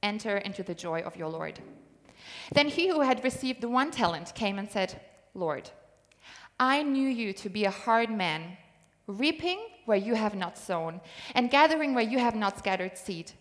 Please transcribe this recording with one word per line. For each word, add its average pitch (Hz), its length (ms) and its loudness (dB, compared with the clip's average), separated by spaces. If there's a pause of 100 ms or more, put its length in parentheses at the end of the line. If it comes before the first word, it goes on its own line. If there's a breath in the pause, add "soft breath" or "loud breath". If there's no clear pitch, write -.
Enter 208 360 -2
into 196 240 -6
the 175 120 -6 (120)
joy 165 160 -2
of - 140 -8
your 160 120 -6
Lord." 160 320 -8 (920 loud breath)
Then 294 160 4
he 339 200 0
who 320 120 2
had 262 240 4
received 254 360 -2
the 240 80 -4
one 262 220 2
talent 170 440 -2
came 196 240 -2
and 202 120 -8
said, 190 300 -2 (340)
"Lord, 160 360 -4 (880 loud breath)
I 269 220 4
knew 269 260 2
you 233 260 0
to - 140 -8
be 208 160 0
a 196 60 4 (140)
hard 226 260 4
man, 175 460 -2 (500)
reaping 320 520 0 (280)
where 214 120 4 (100)
you 233 60 4
have 220 220 2
not 185 200 -4
sown, 165 440 -4 (340 loud breath)
and 240 160 4
gathering 302 440 6
where 240 180 4
you 262 60 4
have 240 180 2
not 202 220 0
scattered 185 380 -2
seed. 165 440 -8